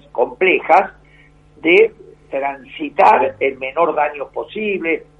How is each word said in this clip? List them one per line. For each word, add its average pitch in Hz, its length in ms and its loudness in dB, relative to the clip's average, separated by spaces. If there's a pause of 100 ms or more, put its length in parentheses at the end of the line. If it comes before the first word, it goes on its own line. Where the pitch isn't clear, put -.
(120)
complejas, 165 840 0 (680)
de 196 320 4 (360)
transitar 139 1080 0
el 135 180 -2
menor 151 380 -2
daño 147 340 -2
posible, 165 760 -6 (160)